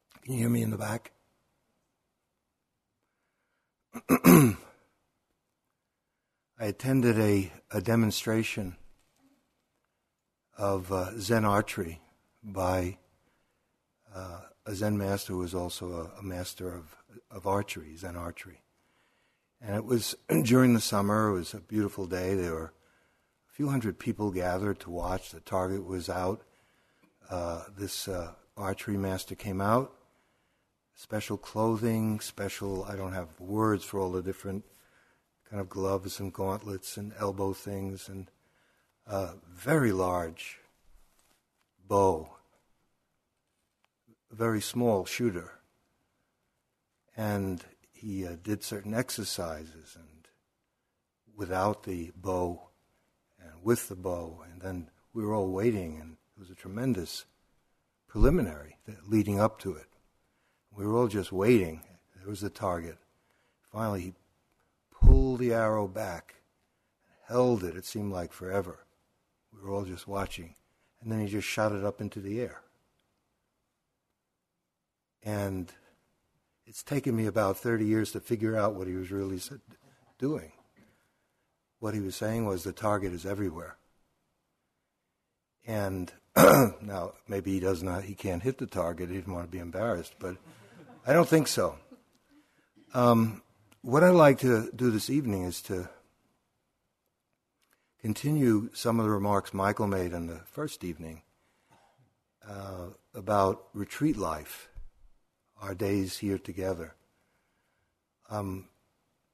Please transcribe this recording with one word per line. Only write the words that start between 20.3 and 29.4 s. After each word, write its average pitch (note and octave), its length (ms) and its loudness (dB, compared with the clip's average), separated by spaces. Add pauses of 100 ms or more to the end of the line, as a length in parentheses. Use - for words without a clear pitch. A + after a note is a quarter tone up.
during B2+ 280 8
the A2+ 80 6
summer, G#2+ 480 2
it G2+ 60 2
was F2 180 -4
a G2+ 80 -12
beautiful G2+ 460 -2
day, F2+ 280 -2
there F2+ 180 -2
were D#2+ 200 -8 (760)
a - 20 -20
few D3 160 -4
hundred A2+ 300 -2
people G#2 320 -2
gathered F#2 500 -2
to F2+ 100 -14
watch. F2 400 -6
The E2 100 -18
target F#2+ 440 -2
was F2+ 240 -6
out. F#2 340 -4 (880)
Uh, F2 320 -6 (140)
this, G2 320 -8
uh, F2 240 -8 (240)
archery G2+ 400 -6
master F#2+ 380 -4
came F#2+ 260 -6